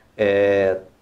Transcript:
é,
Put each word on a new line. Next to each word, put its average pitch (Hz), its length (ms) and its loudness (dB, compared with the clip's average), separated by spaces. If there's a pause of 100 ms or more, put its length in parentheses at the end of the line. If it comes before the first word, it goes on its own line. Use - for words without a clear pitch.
(160)
é, 101 640 0 (220)